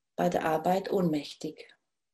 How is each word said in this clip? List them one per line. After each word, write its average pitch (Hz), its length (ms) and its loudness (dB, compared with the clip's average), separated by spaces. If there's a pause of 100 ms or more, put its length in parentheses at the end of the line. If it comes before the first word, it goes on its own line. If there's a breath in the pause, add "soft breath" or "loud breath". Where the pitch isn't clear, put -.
(160)
bei 175 120 2
der - 160 0
Arbeit 175 480 0
ohnmächtig. 151 800 -2 (420)